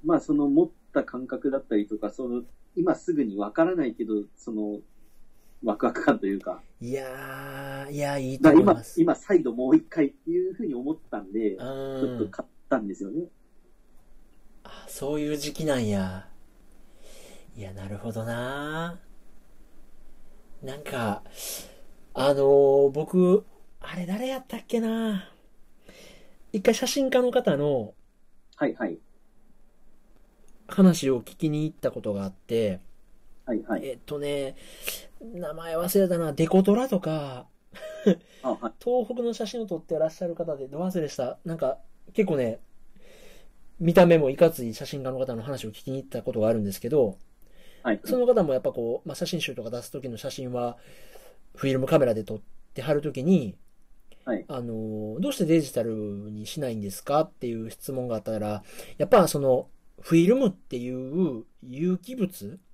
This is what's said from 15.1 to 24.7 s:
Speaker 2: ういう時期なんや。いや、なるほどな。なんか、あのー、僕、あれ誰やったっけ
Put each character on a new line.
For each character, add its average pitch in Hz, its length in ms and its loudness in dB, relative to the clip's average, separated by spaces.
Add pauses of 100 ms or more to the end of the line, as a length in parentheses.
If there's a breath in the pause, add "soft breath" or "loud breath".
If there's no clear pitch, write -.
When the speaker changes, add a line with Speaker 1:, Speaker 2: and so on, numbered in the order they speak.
Speaker 2:
う 151 40 -2
い 147 140 -4
う - 20 -2
時 147 180 -6
期 156 120 -4
な 143 100 2
ん 120 120 0
や。 95 420 -4 (1300 loud breath)
い 110 40 -14
や、 98 120 -14
な 98 160 -12
る 104 80 -8
ほ 113 140 -8
ど 110 120 -6
な。 143 760 -6 (1600)
な 131 140 -10
ん 147 60 -14
か、 113 400 -4 (880 loud breath)
あ 139 200 4
の 139 100 2
ー、 139 480 8
僕、 180 540 4 (340)
あ - 160 -10
れ 180 100 -6
誰 214 220 -4
や 262 120 -4
っ 262 80 -18
た 233 100 -10
っ 226 100 -10
け 233 120 0